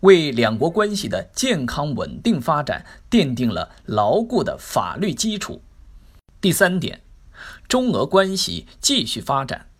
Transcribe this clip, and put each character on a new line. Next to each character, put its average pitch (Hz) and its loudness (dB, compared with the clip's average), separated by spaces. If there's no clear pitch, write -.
为 175 8
两 113 0
国 143 0
关 208 0
系 202 -4
的 - -6
健 214 -2
康 147 -4
稳 90 -8
定 196 0
发 151 0
展 107 -6
奠 151 4
定 120 0
了 85 -6
牢 107 2
固 233 0
的 73 -4
法 90 -4
律 180 -2
基 214 -4
础。 - -12
第 185 4
三 185 2
点， - -8
中 254 0
俄 110 2
关 190 2
系 - -6
继 240 0
续 113 -8
发 135 -2
展。 - -10